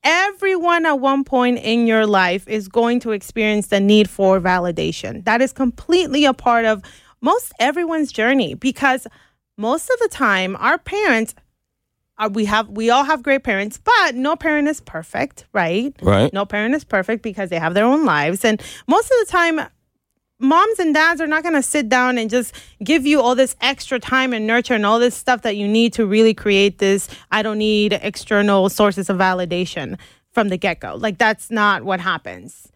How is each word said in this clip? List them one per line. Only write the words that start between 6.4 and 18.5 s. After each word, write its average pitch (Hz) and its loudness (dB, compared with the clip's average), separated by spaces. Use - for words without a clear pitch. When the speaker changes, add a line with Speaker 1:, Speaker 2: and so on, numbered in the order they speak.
Speaker 1:
of 220 0
most 359 0
everyone's 311 -2
journey, 233 0
because 262 -2
most 240 -4
of 494 0
the 453 -2
time, 190 -2
our 285 0
parents 294 -2
uh, 214 -4
we 214 -2
have, 214 -2
we 220 -2
all 262 4
have 277 0
great 269 0
parents, 202 -4
but 370 2
no 277 -2
parent 302 -2
is 302 -4
perfect, - -10
right? 202 -2
Speaker 2:
Right. 101 2
Speaker 1:
No 196 -4
parent 214 -2
is 302 -4
perfect 208 -2
because 196 -8
they 170 -4
have 165 -2
their 208 2
own 294 2
lives. 165 0
And 220 2